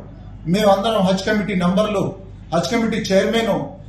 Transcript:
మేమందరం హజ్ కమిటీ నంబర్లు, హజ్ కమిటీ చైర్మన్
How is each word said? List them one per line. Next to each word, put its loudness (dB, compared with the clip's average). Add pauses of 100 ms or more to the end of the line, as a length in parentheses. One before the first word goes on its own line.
(480)
మేమందరం 4
హజ్ 2
కమిటీ 0
నంబర్లు, 2 (500)
హజ్ 0
కమిటీ 0 (100)
చైర్మన్ 2 (340)